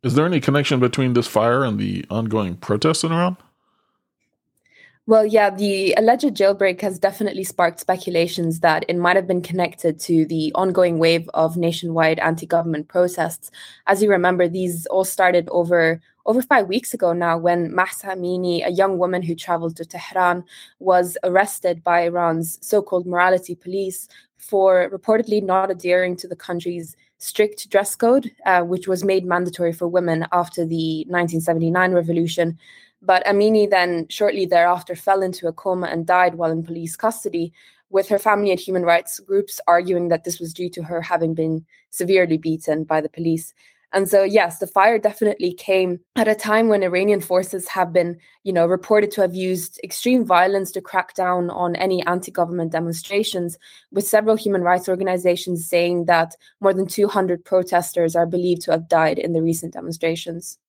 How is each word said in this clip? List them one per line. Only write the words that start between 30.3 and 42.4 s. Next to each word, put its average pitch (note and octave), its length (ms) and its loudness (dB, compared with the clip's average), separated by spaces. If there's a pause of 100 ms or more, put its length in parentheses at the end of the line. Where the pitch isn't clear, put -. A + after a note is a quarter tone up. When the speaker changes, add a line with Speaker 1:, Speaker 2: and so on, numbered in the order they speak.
Speaker 2:
after F3 340 -2
the D#3+ 420 -4
nineteen E3+ 340 -2
seventy-nine E3+ 500 0
revolution. E3+ 640 0 (460)
But F#3 220 2
Amini G#3 420 4
then F3 420 0
shortly G3+ 360 0
thereafter F3 500 2
fell F#3+ 280 0
into F3+ 240 -4
a D#3+ 60 -4
coma F3+ 340 -4
and E3 180 -4
died F3+ 300 2
while E3 160 -2
in E3 120 -4
police E3 320 -10
custody, F3+ 560 -4 (380)
with F#3+ 200 0
her G3+ 100 2
family G#3 320 2
and F3+ 80 0
human F3+ 240 -2
rights E3+ 360 2
groups G3 480 -4
arguing F3 420 2
that E3 140 0
this E3+ 160 -8
was E3 140 -10
due F3+ 160 -8
to F3 140 -10
her E3+ 180 -6
having E3 320 0
been D#3+ 320 -2 (240)
severely F3+ 480 2
beaten D#3+ 460 -4